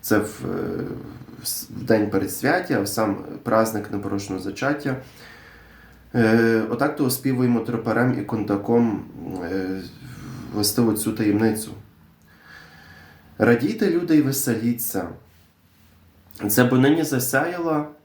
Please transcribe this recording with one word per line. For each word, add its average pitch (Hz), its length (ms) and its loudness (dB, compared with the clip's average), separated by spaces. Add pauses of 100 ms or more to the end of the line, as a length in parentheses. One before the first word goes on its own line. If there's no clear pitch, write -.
Це 110 160 2
в, - 280 -2
е, - 380 -4 (580)
в - 20 -18
с-, - 260 -8
в 101 140 -10
день 107 260 2
передсвяття, 123 720 0
в 98 60 -2
сам 104 300 0 (260)
праздник 110 480 0
непорочного 98 500 -6
зачаття. 131 540 -4 (1200)
Е, 113 540 4
отак 143 260 0
то 147 100 0
оспівуємо 127 540 2
тропарем 117 600 0
і - 20 -4
кондаком, 104 840 0 (400)
е, 95 380 -6 (720)
властиву 107 400 2
цю 110 180 -2
таємницю. 107 600 2 (1700)
«Радійте, 135 540 2
люди, 165 260 2
й 147 40 6
веселіться. 120 840 -2 (1400)
Це 127 140 6
бо 123 140 4
нині 151 260 6
засяяла 151 840 0 (180)